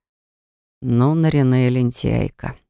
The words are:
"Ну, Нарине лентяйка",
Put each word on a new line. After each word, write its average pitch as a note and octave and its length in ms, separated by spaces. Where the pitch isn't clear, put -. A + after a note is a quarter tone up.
"Ну, B2+ 340
Нарине C3+ 540
лентяйка", A#2+ 840